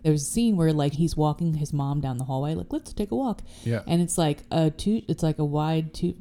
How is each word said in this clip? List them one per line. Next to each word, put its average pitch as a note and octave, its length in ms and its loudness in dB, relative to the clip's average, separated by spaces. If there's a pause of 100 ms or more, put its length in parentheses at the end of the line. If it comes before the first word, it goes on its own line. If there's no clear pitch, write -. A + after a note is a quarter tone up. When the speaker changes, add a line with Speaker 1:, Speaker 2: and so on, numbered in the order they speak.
Speaker 1:
there D#3 120 4
was D3 80 2
a C#3+ 40 -6
scene A#3 300 2
where, D#3+ 160 4
like, C#3+ 220 2
he's E3 240 0
walking D#3 380 0
his D3+ 180 -4
mom C#3+ 260 0
down C3 180 -2
the B2+ 60 -4
hallway, C3+ 320 -2
like, F3 160 -6
"Let's D#4 220 -8
take G#3 180 -4
a A3+ 60 -2
walk." B3+ 240 -2 (240)
Speaker 2:
Yeah. A#2 200 -2
Speaker 1:
And E3+ 160 2
it's E3+ 160 0
like D3+ 320 2
a D#3+ 220 2
two, G#3+ 380 -2
it's D#3 120 -2
like D#3 180 0
a D3+ 60 2
wide D#3 480 0
two, F3 280 -2